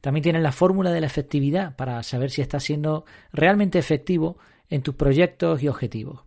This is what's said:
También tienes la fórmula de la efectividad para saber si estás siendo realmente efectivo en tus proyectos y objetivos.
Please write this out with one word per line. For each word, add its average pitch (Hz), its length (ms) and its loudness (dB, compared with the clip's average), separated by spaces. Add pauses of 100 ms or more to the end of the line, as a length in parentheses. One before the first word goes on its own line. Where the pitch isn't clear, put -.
También 143 220 -2
tienes 165 180 2
la 143 120 2
fórmula 185 380 2
de 170 100 0
la 151 60 -2
efectividad 143 680 -2
para 123 260 -6
saber 127 300 -4
si 143 100 -4
estás - 220 -4
siendo 151 420 -4 (260)
realmente 190 460 4
efectivo 165 600 0 (280)
en 143 140 -2
tus 139 140 -6
proyectos 160 680 2
y 147 60 0
objetivos. 117 600 -6